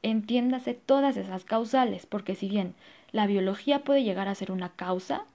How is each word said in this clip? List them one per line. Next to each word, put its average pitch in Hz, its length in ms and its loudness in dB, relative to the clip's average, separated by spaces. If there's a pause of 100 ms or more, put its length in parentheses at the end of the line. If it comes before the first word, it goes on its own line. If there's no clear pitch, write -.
Entiéndase 240 720 0
todas 277 420 2
esas 190 280 -6
causales, 226 600 0
porque 196 280 -4
si 196 140 -6
bien 190 260 0 (380)
la 214 140 2
biología 202 580 2
puede 277 180 4
llegar 196 260 -2
a 196 60 -2
ser 190 160 -8
una 185 200 -4
causa, 185 540 -4 (100)